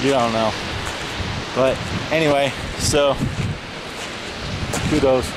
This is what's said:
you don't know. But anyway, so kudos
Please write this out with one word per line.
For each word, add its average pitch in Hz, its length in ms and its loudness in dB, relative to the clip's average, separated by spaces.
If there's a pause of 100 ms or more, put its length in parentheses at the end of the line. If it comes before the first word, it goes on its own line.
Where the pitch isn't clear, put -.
you 139 80 4
don't 120 220 4
know. 113 180 2 (1040)
But 131 220 4 (340)
anyway, 147 400 4 (260)
so 143 380 4 (1700)
kudos 135 360 4 (120)